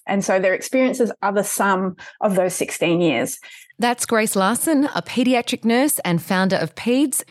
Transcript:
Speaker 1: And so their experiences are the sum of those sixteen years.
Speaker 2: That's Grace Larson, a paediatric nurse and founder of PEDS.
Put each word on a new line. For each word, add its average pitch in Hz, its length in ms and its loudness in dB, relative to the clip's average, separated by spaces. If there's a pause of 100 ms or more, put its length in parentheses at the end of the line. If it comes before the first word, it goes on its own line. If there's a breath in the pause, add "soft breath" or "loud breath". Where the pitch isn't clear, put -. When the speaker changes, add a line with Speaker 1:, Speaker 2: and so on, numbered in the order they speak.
Speaker 1:
And 196 160 0
so 190 160 2
their 190 140 2
experiences 254 580 0 (100)
are 202 120 0
the 202 100 2
sum 190 540 0 (240 loud breath)
of 196 140 0
those 180 200 0
sixteen 170 460 0
years. 135 380 0 (380 loud breath)
Speaker 2:
That's 240 280 -2
Grace 220 320 0
Larson, 240 480 2 (100)
a 175 60 -2
paediatric 240 640 0
nurse 247 400 2
and 170 160 0
founder 185 340 0
of - 200 -2
PEDS. 262 560 0